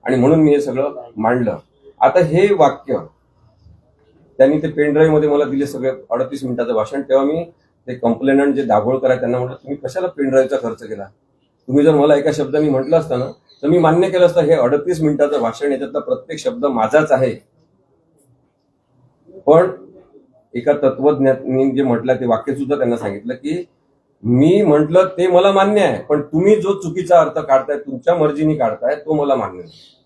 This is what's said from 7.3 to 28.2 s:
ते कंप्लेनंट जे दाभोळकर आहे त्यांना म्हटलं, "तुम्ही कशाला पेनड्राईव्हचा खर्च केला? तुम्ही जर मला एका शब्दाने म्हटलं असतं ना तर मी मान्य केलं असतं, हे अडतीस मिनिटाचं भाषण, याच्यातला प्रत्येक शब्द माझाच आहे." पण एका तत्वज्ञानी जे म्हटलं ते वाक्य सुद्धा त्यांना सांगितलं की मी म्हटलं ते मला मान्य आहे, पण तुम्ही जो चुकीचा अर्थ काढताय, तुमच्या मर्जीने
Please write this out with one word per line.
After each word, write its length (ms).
ते 60
कंप्लेनंट 600
जे 80
दाभोळकर 480
आहे 100
त्यांना 180
म्हटलं, 180
"तुम्ही 220
कशाला 280
पेनड्राईव्हचा 520
खर्च 240
केला? 220
तुम्ही 160
जर 100
मला 220
एका 180
शब्दाने 360
म्हटलं 280
असतं 200
ना 80
तर 60
मी 100
मान्य 320
केलं 160
असतं, 140
हे 120
अडतीस 480
मिनिटाचं 400
भाषण, 320
याच्यातला 260
प्रत्येक 400
शब्द 280
माझाच 460
आहे." 200
पण 240
एका 180
तत्वज्ञानी 960
जे 120
म्हटलं 320
ते 120
वाक्य 280
सुद्धा 220
त्यांना 200
सांगितलं 380
की 300
मी 400
म्हटलं 440
ते 80
मला 260
मान्य 300
आहे, 200
पण 200
तुम्ही 340
जो 240
चुकीचा 400
अर्थ 180
काढताय, 400
तुमच्या 360
मर्जीने 400